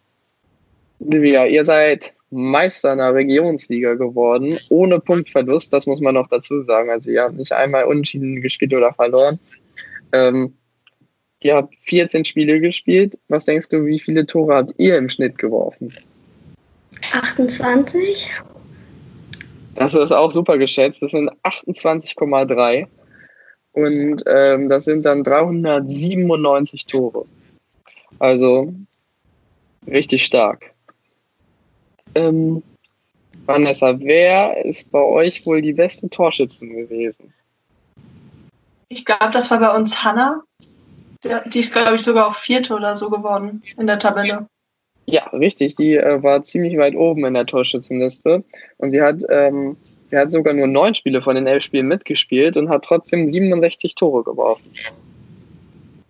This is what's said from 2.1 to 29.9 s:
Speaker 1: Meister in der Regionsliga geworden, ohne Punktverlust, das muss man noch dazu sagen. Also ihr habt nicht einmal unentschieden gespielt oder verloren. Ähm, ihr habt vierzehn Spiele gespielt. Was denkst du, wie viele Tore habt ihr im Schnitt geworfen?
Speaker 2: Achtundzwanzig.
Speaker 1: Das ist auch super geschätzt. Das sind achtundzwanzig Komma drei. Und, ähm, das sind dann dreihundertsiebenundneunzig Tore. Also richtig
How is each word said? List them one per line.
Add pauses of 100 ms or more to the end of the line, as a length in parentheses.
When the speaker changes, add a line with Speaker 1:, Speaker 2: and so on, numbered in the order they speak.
Speaker 1:
Meister
in
der
Regionsliga
geworden, (120)
ohne
Punktverlust,
das
muss
man
noch
dazu
sagen.
Also
ihr
habt
nicht
einmal
unentschieden
gespielt
oder
verloren. (720)
Ähm, (840)
ihr
habt (100)
vierzehn
Spiele
gespielt. (120)
Was
denkst
du,
wie
viele
Tore
habt
ihr
im
Schnitt
geworfen? (1160)
Speaker 2:
Achtundzwanzig. (1400)
Speaker 1:
Das
ist
auch
super
geschätzt.
Das
sind (120)
achtundzwanzig
Komma
drei. (840)
Und,
ähm,
das
sind
dann
dreihundertsiebenundneunzig
Tore. (920)
Also (1120)
richtig